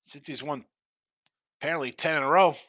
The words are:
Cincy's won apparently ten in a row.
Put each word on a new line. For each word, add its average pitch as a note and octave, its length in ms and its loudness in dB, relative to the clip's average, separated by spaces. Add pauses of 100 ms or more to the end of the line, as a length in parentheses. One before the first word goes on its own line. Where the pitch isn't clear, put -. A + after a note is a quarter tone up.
Cincy's C#3 380 -12
won C#3 220 -8 (920)
apparently C#3+ 320 -4
ten D#3+ 260 -2
in C#3 60 0
a C3+ 60 0
row. F3 260 6 (140)